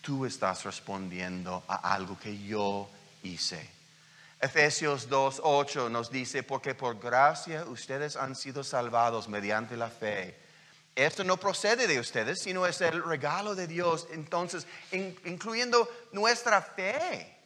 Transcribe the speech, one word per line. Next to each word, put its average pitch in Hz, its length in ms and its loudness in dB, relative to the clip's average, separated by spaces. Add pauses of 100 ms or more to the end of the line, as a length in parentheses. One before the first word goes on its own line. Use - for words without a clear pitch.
Tú 135 240 -2
estás 98 400 0
respondiendo 92 1040 -6
a 95 240 0
algo 95 260 -2
que 107 160 -10 (100)
yo 101 440 -2 (340)
hice. 85 460 -6 (720)
Efesios 147 720 2
dos 135 340 4
ocho 139 460 4
nos 117 200 -2
dice, 131 320 -4
"Porque 131 320 -4
por 120 240 -4
gracia 151 680 4
ustedes 139 500 -6
han 135 180 -4
sido 135 300 -8
salvados 117 640 2
mediante 107 480 -2
la 117 140 -4
fe. 101 440 -4 (600)
Esto 156 280 2
no 185 120 4
procede 202 520 2
de 139 120 4
ustedes, 120 420 -2
sino 185 220 -2
es 175 160 0
el 165 240 2
regalo 165 500 -2
de 185 120 -4
Dios". 165 460 0
Entonces, 170 540 -4 (260)
in-, 190 220 -4 (120)
incluyendo 226 600 2 (260)
nuestra 220 500 4
fe 240 840 -4